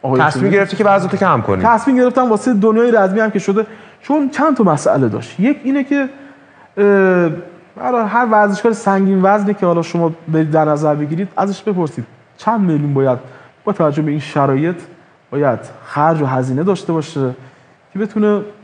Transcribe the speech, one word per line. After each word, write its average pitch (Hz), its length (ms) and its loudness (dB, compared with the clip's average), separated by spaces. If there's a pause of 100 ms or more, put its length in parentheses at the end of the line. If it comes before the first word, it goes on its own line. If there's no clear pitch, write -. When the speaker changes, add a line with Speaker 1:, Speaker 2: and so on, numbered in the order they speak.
Speaker 1:
آقای 131 180 0
Speaker 2:
تصمیم 147 240 2
Speaker 1:
هاشمی، 196 60 2
Speaker 2:
گرفتی 196 260 0
که 214 80 0
وزنتو 196 320 2
کم 165 240 2
کنی؟ 98 220 -2
Speaker 1:
تصمیم 233 340 2
گرفتم 247 340 2
واسه 220 240 0
دنیای 220 380 2
رزمی 202 280 2
هم 220 100 0
که 208 80 -2
شده، 196 280 -2 (340)
چون 285 300 -2
چند 285 260 0
تا 226 80 2
مسئله 135 440 2
داشت. - 320 -8
یک 277 240 0
اینه 269 200 -2
که، 285 160 0 (760)
اه، 190 520 4 (480)
برای 247 320 -2
هر 240 220 0
ورزشکار 208 420 2
سنگین 196 500 2
وزنی 202 320 2
که 202 120 -2
حالا 170 160 2
شما 165 300 -2 (160)
برید 160 220 0
در 156 140 2
نظر 151 300 0
بگیرید، 156 420 -4
ازش 196 260 -2
بپرسید 170 420 -4 (320)
چند 220 240 -2
میلیون 147 340 0
باید 135 240 0 (460)
با 214 80 -2
توجه 151 300 0
به 151 80 -2
این 147 100 -4
شرایط 143 560 0 (540)
باید 139 280 -2 (260)
خرج 156 380 0
و 139 40 0
هزینه 131 360 -2
داشته 180 300 -2
باشه 143 380 -4 (640)
که 196 60 -10
بتونه 208 420 0 (240)